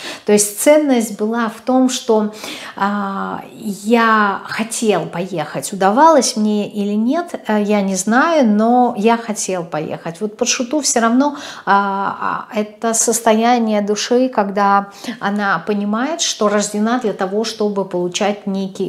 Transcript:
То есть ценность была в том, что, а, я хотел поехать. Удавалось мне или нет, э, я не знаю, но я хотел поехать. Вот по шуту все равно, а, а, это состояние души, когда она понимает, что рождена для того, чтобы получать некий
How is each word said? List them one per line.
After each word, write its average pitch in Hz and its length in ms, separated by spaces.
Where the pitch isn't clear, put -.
То 208 60
есть - 280
ценность 269 600
была 233 280
в 226 140
том, 254 280
что, 214 420
а, 196 680
я 214 600
хотел 208 640
поехать. 170 640
Удавалось 226 640
мне 214 320
или 202 260
нет, 269 400
э, 214 140
я 208 200
не 190 140
знаю, 269 500
но 233 520
я 226 180
хотел 202 480
поехать. 165 560
Вот 214 160
по 240 100
шуту 262 340
все 254 200
равно, 262 360
а, 196 880
а, 220 80
это 220 340
состояние 226 880
души, 240 460
когда 196 580
она 196 460
понимает, 220 540
что - 280
рождена 208 520
для 208 140
того, 202 300
чтобы 208 400
получать 185 640
некий 196 420